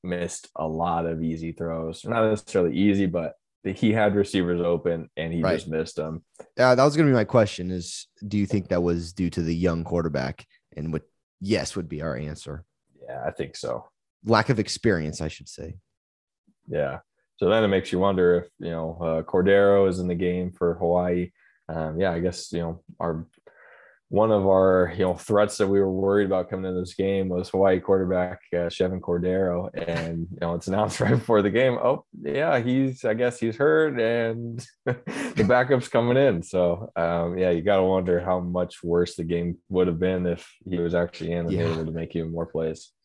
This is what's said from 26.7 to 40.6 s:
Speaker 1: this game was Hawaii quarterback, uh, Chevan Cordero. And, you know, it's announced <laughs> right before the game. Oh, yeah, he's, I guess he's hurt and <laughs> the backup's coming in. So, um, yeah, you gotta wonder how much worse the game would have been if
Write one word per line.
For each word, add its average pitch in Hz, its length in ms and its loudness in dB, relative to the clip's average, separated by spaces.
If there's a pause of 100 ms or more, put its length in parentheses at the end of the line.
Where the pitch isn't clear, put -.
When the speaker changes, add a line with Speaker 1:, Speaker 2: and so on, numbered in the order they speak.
Speaker 1:
this 90 160 -8
game 98 340 0
was 90 200 -4
Hawaii 95 320 4
quarterback, 90 580 0 (140)
uh, 87 160 0
Chevan 92 320 -2
Cordero. 90 720 -2
And, 82 580 -6
you 85 100 -12
know, 85 140 -2
it's 85 120 -8
announced 101 320 -2
<laughs> - 20 0
right 107 100 2
before 113 300 2
the 101 80 2
game. 123 240 2
Oh, - 320 -2 (160)
yeah, 147 380 0
he's, 127 460 0
I 110 80 2
guess 120 260 0
he's 113 180 -2
hurt 151 420 2
and 117 680 -2 (100)
<laughs> - 100 -14
the - 640 -2
backup's 127 420 2
coming 120 280 2
in. 123 240 2
So, 87 540 0
um, 85 420 -2
yeah, 92 140 2
you 82 100 0
gotta 98 220 2
wonder 92 380 2
how 90 180 0
much 90 440 -4
worse 85 320 0
the 85 100 -6
game 87 320 -2 (120)
would 90 180 2
have 82 120 -2
been 92 260 0
if 85 240 -4 (180)